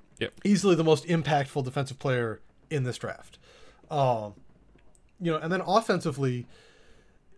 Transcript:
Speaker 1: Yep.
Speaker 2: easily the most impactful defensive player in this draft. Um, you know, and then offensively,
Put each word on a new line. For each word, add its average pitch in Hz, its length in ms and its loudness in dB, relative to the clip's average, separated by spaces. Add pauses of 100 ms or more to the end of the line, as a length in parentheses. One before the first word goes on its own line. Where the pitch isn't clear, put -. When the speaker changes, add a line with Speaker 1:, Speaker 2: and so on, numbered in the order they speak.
(200)
Speaker 1:
Yep. - 140 -6 (120)
Speaker 2:
easily 196 300 4
the 160 100 2
most 156 200 4
impactful 147 600 0
defensive 131 340 -6
player 120 400 -2 (300)
in 143 140 -2
this 123 140 -4
draft. - 420 -12 (520)
Um, 120 440 0 (840)
you 170 120 -2
know, 156 80 0
and 160 120 -4
then 185 140 0
offensively, 151 800 0 (920)